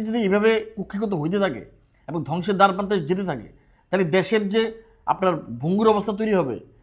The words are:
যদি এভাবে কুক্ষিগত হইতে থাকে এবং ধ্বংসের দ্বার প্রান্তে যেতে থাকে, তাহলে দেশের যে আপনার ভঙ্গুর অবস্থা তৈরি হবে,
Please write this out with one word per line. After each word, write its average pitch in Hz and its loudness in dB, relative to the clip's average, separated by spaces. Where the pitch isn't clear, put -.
যদি 226 0
এভাবে 208 4
কুক্ষিগত 202 -6
হইতে 165 -2
থাকে 170 -2
এবং 156 -4
ধ্বংসের 170 -2
দ্বার 196 6
প্রান্তে 196 -2
যেতে 180 -2
থাকে, 135 -6
তাহলে 190 2
দেশের 190 2
যে 220 2
আপনার 185 2
ভঙ্গুর 160 0
অবস্থা 208 2
তৈরি 214 0
হবে, 139 0